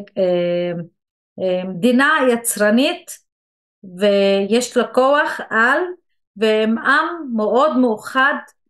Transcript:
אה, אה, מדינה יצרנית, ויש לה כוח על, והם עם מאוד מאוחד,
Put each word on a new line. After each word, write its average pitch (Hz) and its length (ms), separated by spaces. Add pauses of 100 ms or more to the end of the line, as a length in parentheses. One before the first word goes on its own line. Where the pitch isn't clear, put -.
(180)
אה, 175 540 (720)
אה, 185 280
מדינה 240 440 (200)
יצרנית, 233 800 (840)
ויש 202 800
לה 226 100
כוח 285 520 (100)
על, 240 300 (580)
והם 220 400
עם 294 280 (300)
מאוד 233 420
מאוחד, 254 560 (360)